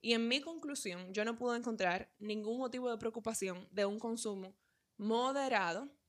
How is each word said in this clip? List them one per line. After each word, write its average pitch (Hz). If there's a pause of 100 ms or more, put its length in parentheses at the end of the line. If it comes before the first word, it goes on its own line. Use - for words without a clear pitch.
Y 233
en 233
mi 262
conclusión, 277
yo 208
no 226
pude 240
encontrar 196
ningún 214
motivo 247
de 226
preocupación 214
de 202
un 208
consumo 214 (420)
moderado 233 (180)